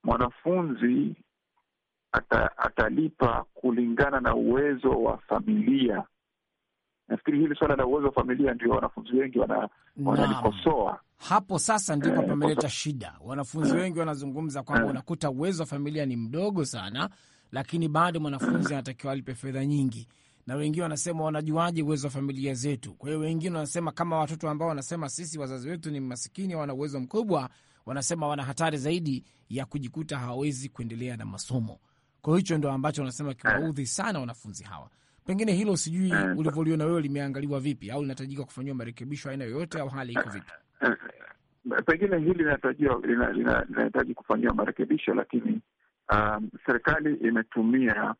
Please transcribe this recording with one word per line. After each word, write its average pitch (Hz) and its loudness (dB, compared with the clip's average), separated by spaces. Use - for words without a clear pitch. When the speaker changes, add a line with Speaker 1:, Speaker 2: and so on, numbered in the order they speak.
Speaker 1:
mwanafunzi 135 2
ata-, 113 0
atalipa 123 2
kulingana 123 2
na 123 2
uwezo 127 4
wa 113 2
familia. 107 2
Nafikiri 143 0
hili 147 4
swala 147 4
la 135 2
uwezo 139 2
wa 135 2
familia 127 2
ndio 117 2
wanafunzi 113 -2
wengi 131 2
wana-, 110 2
Speaker 2:
Naam. 139 -2
Speaker 1:
wanalikosoa. 110 2
Speaker 2:
Hapo 190 2
sasa 202 2
ndipo - 2
Speaker 1:
Eh, 147 4
Speaker 2:
pameleta 151 2
Speaker 1:
kosa- 151 2
Speaker 2:
shida. 131 -6
Wanafunzi 143 -2
Speaker 1:
Eh. 175 2
Speaker 2:
wengi 180 -2
wanazungumza 143 -4
kwamba 117 2
Speaker 1:
Eh. 104 0
Speaker 2:
unakuta 151 -4
uwezo 160 -2
wa 147 -6
familia 147 -4
ni 127 -2
mdogo 156 -2
sana, 120 -6
lakini 160 -2
bado 165 2
mwanafunzi 147 0
Speaker 1:
Eh. 143 -2
Speaker 2:
anatakiwa 131 -6
alipe 135 -6
fedha 135 -4
nyingi. 131 0
Na 123 -6
wengine 151 -2
wanasema, 160 -4
"Wanajuaje 156 0
uwezo 147 -2
wa 127 -4
familia 139 -4
zetu?" 123 -4
Kwa - -12
hiyo 156 -2
wengine 165 -2
wanasema, 160 -4
kama 170 -2
watoto 156 -2
ambao 151 -2
wanasema, 151 -6
"Sisi 160 -10
wazazi 131 -8
wetu 160 -8
ni 143 -4
masikini, 135 -6
wana 147 -4
uwezo 139 -4
mkubwa," 160 0
wanasema 143 -2
wana 147 -2
hatari 151 0
zaidi 147 0
ya 135 -6
kujikuta 147 -8
hawawezi 131 -4
kuendelea 117 -8
na 110 -10
masomo. 107 -4
Kwa 151 2
hiyo 170 6
hicho 180 2
ndo 147 0
ambacho 143 -2
wanasema 135 -6
Speaker 1:
Eh. 127 -8
Speaker 2:
kiwaudhi 135 0
sana 190 -4
wanafunzi 120 -10
hawa. 73 -16
Pengine 208 0
hilo 190 2
sijui 180 0
Speaker 1:
Eh. 185 2
Speaker 2:
ulivyoliona 156 2
wewe 170 2
limeangaliwa 139 -2
vipi, 127 -4
au 135 -4
linahitajika 135 -8
kufanyiwa 135 -8
marekebisho 127 -8
aina 135 -8
yoyote, 156 -6
au 135 -6
hali 131 -8
iko - -2
vipi? - -14
Speaker 1:
Eh, - 2
pengine 175 4
hili 160 4
linahitajiwa, 143 2
lina-, 117 2
lina-, 120 2
linahitaji 117 0
kufanyiwa 113 2
marekebisho, - 0
lakini, 110 0
um, 107 2
serikali 151 2
imetumia 113 2